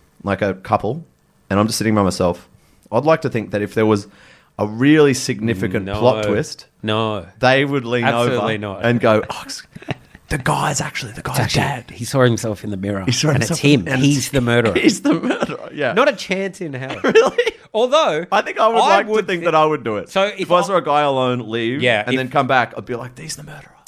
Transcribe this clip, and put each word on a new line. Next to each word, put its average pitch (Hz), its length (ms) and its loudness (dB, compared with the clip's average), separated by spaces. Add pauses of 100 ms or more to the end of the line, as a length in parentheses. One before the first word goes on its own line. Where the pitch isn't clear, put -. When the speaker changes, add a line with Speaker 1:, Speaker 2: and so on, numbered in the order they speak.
(220)
Speaker 1:
like 98 180 -4
a 98 140 0
couple, 110 500 -4 (460)
and 101 100 2
I'm 110 60 4
just 110 100 -4
sitting 107 180 0
by 104 80 4
myself, 90 460 -2 (420)
I'd 120 140 0
like 160 180 2
to - 60 -2
think 101 220 -6
that 104 100 -2
if 104 140 -6
there 110 100 2
was 107 220 2 (520)
a 104 80 0
really 139 460 4
significant 113 720 -4
Speaker 2:
No. 101 140 -4
Speaker 1:
plot 110 260 2
twist, 104 440 -4 (140)
Speaker 2:
No. 107 440 -2 (120)
Speaker 1:
they 135 280 4
would 139 180 -2
lean 120 200 -2
Speaker 2:
Absolutely 120 500 0
Speaker 1:
over 104 40 -4
Speaker 2:
not. 101 240 -8
Speaker 1:
and 120 160 2
go, 107 300 4
"Oh, - 160 -10
ex-, - 220 -14 (640)
the 151 80 -2
guy's 143 420 -2
actually 135 320 -8
the - 80 -14
guy's 131 200 -6
Speaker 2:
It's 110 180 -2
actually, 139 240 -2
Speaker 1:
dad." - 80 -20
Speaker 2:
he - 160 -10
saw 135 160 2
himself 113 420 0
in 104 60 -8
the 98 80 -6
mirror, 98 260 -4
Speaker 1:
He 123 80 0
saw 151 160 0
Speaker 2:
and 143 140 2
Speaker 1:
himself 160 160 -2
Speaker 2:
it's - 20 -10
him. 143 260 4
Speaker 1:
and 131 140 0
Speaker 2:
He's 139 300 2
the 139 100 0
murderer. 117 340 2
Speaker 1:
<laughs> 359 60 0
He's 247 220 2
the 285 180 2
murderer, - 540 -4
yeah. 139 180 -2
Speaker 2:
Not 262 160 4
a 226 80 0
chance 190 460 -6
in 151 100 -8
hell. 131 280 -8
Speaker 1:
<laughs> - 40 -4
Really? 466 480 4 (220)
Speaker 2:
Although, 233 580 2
Speaker 1:
I 202 80 2
think - 180 -4
I 220 100 4
would 233 100 0
Speaker 2:
I 262 180 6
Speaker 1:
like 214 100 2
to 214 60 -4
Speaker 2:
would 214 140 0
Speaker 1:
think 175 160 -2
Speaker 2:
thi- - 20 -2
Speaker 1:
that 165 100 2
I 156 120 6
would 147 180 0
do 110 140 -4
it. - 100 -8
Speaker 2:
So 196 160 0
if 196 160 -4
Speaker 1:
If 165 100 -4
I 175 100 4
Speaker 2:
I - 20 2
Speaker 1:
saw 185 140 0
a 160 60 0
guy 147 200 2
alone 127 480 0
leave 117 320 -2
Speaker 2:
Yeah, 113 240 2
Speaker 1:
and 123 80 -2
Speaker 2:
if 131 40 2
Speaker 1:
then 127 120 -4
come 139 160 2
back, 123 300 2
I'd 104 100 -10
be 123 100 -6
like, 123 220 -12
"He's - 180 -12
the 147 80 -18
murderer." - 300 -20 (140)